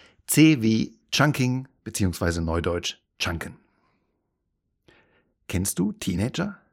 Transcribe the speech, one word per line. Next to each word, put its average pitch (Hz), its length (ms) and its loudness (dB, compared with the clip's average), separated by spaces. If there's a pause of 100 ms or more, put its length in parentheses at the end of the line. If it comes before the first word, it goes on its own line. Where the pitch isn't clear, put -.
(280)
C 151 340 6
wie 110 380 0 (140)
Chunking 131 560 0 (160)
beziehungsweise 87 560 -2
Neudeutsch 85 560 -4 (200)
Chunken. - 380 -6 (1900)
Kennst 98 320 -4
du 202 140 0
Teenager? 147 640 -4 (160)